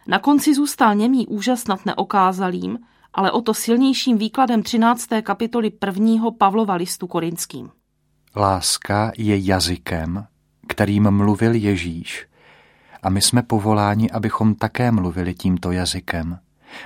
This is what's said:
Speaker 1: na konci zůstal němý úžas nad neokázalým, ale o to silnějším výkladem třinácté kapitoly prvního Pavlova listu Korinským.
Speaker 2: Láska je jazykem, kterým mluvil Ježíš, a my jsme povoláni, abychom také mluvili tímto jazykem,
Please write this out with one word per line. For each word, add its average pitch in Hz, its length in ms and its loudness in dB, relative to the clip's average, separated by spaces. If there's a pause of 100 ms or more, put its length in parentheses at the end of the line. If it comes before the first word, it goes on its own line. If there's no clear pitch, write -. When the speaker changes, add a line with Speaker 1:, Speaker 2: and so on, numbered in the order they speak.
Speaker 1:
na 190 120 2
konci 285 360 2
zůstal 262 400 2
němý 240 320 2
úžas 233 400 -2
nad 190 180 -4
neokázalým, 185 920 -2 (340)
ale 190 180 0
o 233 100 0
to 226 120 0
silnějším 247 640 2
výkladem 220 460 0
třinácté 233 580 0
kapitoly 220 480 -2
prvního 220 640 0
Pavlova 202 440 2
listu 175 320 -6
Korinským. 165 640 -6 (640)
Speaker 2:
Láska 101 800 0
je 104 200 2
jazykem, 90 880 -2 (400)
kterým 104 440 2
mluvil 101 420 2
Ježíš, 90 720 -4 (760)
a 95 60 0
my 98 120 2
jsme 123 220 2
povoláni, 107 680 2
abychom 107 440 0
také 120 360 0
mluvili 90 420 -2
tímto 90 380 -2
jazykem, 87 680 -4 (460)